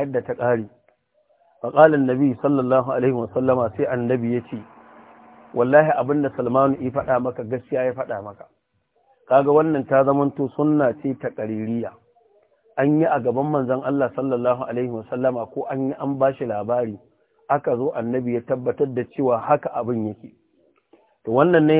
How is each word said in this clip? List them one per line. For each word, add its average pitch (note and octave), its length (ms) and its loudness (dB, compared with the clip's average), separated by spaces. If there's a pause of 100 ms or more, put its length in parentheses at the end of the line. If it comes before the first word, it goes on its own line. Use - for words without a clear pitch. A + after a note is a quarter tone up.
yadda C3+ 220 -2
ta B2 120 -8
ƙare. A#2+ 340 0 (960)
Fa A#2 80 -6
qala D3+ 260 8
Annabi C3 460 2
sallallahu C3 500 2
alaihi C3 240 0
wa A2+ 180 -4
sallama, B2+ 420 0
sai C#3 100 0
Annabi A#2+ 480 -2
ya A#2+ 60 -2 (100)
ce, G#2+ 120 -10 (920)
"Wallahi C#3+ 420 4
abin C#3+ 260 0
da C#3 140 -2
Salmanu C3+ 440 2
ya B2+ 100 -6
faɗa C3 320 -2
maka B2 220 -6
gaskiya B2+ 400 -4
ya B2+ 80 -2
faɗa A#2 300 -8
maka." G2+ 240 -18 (840)
Kaga C#3 220 6
wannan D3+ 380 2
ta C3+ 160 4
zamanto C#3 500 0
sunna D3 380 2 (100)
ce C3+ 160 -4
ta B2 120 -8
ƙaririya. A2 600 -6 (880)
An D3 240 2
yi E3 60 2
a D#3 120 0
gaban C3+ 320 -2
manzon C3 320 0
Allah C3+ 320 -2
sallallahu B2+ 540 -2
alaihi B2 240 -4
wa A2+ 180 -8
sallama B2 440 -2
ko C#3 160 -6
an C3+ 180 -4
yi D3 100 -4
an C#3 200 -6
bashi C3+ 260 0
labari, A2 540 -4 (500)
aka C#3 280 0
zo C3+ 200 -2
Annabi A#2+ 380 -4
ya A#2 60 -2
tabbatar B2+ 540 -4
da B2 80 -2 (140)
cewa B2 240 0
haka D3 320 -2
abin A#2 400 -4
yake. - 240 -20 (880)
To A2 60 -8
wannan D#3 360 4
ne D#3 140 4